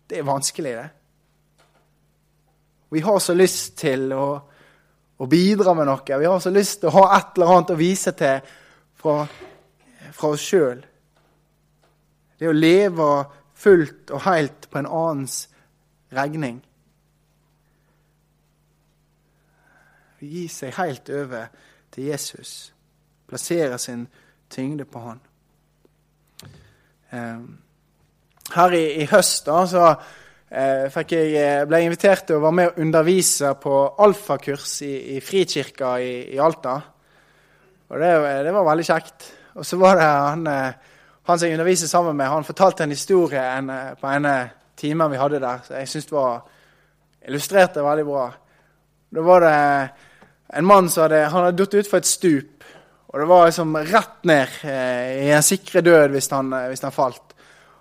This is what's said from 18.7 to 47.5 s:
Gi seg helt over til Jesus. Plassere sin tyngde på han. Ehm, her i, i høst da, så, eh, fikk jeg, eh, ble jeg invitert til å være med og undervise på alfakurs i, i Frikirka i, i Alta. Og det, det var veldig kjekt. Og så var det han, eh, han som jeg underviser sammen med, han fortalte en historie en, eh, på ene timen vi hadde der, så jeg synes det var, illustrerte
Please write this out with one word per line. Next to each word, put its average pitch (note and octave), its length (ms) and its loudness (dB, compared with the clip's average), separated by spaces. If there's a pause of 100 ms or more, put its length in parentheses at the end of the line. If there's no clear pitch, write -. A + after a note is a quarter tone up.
Gi E3 320 -12
seg C3 240 -12
helt D3+ 380 -6
over B2+ 320 -10 (460)
til C3+ 180 -10
Jesus. - 600 -12 (560)
Plassere C3+ 500 -4
sin A#2+ 280 -12 (440)
tyngde C#3 340 -10
på - 200 -20
han. A#2+ 160 -18 (1900)
Ehm, A#2 320 -14 (1080)
her F3+ 200 4
i, E3 100 0 (180)
i D3 80 -4
høst - 360 2
da, D#3+ 240 2
så, F3 160 4 (640)
eh, C3+ 400 -2
fikk E3 240 -6
jeg, D#3 240 0
eh, C#3+ 300 0
ble E3 120 2
jeg E3+ 100 0
invitert F#3+ 360 2
til D#3 140 0
å D3+ 40 0
være D#3+ 140 2
med F3 140 2
og D#3+ 120 -4
undervise D#3+ 800 2
på C#3 180 0 (220)
alfakurs C#3+ 840 0
i, C#3 80 -8 (220)
i C3+ 80 -8
Frikirka C3+ 800 -4
i, B2+ 120 -6 (200)
i C3+ 80 -2
Alta. D3+ 340 -2 (1120)
Og B2+ 120 -8
det, F3 120 4 (320)
det F3 80 -4
var F#3+ 180 2
veldig D#3+ 140 -2
kjekt. - 440 -4 (240)
Og D3 120 -14
så F3+ 120 -6
var F#3 200 6
det D#3+ 120 4
han, D3 400 0
eh, C3+ 460 -8 (340)
han F3 80 2
som E3+ 80 -2
jeg E3 100 -2
underviser E3 340 -2
sammen E3+ 280 0
med, C3+ 160 -2
han D#3 120 -4
fortalte F3+ 380 2
en D3 140 -6
historie C#3+ 480 0 (100)
en, C3+ 140 -8
eh, C3 300 -12
på C3+ 100 -6
ene C#3+ 260 0 (440)
timen D#3 300 -2
vi C3+ 100 -6
hadde C#3+ 200 -2
der, B2+ 260 -6
så - 80 -16
jeg C3+ 140 -10
synes D3+ 200 -10
det D#3 80 -6
var, B2 280 -2 (840)
illustrerte D#3 560 0